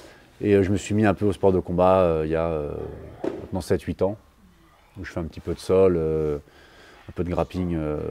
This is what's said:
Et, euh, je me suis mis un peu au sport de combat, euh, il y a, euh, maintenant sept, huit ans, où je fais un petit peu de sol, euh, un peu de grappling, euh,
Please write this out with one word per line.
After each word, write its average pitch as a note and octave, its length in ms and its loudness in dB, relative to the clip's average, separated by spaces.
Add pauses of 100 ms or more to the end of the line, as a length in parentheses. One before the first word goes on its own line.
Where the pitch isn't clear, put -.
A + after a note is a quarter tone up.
(420)
Et, G#2 100 4
euh, G2 100 6
je F#2 80 0
me G2+ 60 2
suis G2 180 -4
mis G#2+ 120 4
un G2 80 4
peu G#2+ 100 -6
au G2+ 80 2
sport F#2+ 200 2
de F#2 60 4
combat, F2+ 420 4
euh, E2 260 2
il D#2 40 -2
y D#2+ 60 0
a, E2 120 0
euh, D#2 200 -4 (760)
maintenant F#2 200 -6
sept, F#2+ 180 0
huit - 220 -4
ans, G2+ 160 -2 (840)
où F#2 60 -12
je - 40 -14
fais - 100 -8
un F2 40 -4
petit D#2 160 -12
peu E2+ 140 -6
de - 40 -16
sol, F#2+ 380 4
euh, D#2 400 0 (720)
un - 60 -16
peu F2+ 100 -4
de E2+ 60 -6
grappling, F2 440 -2
euh, D2+ 220 -4 (140)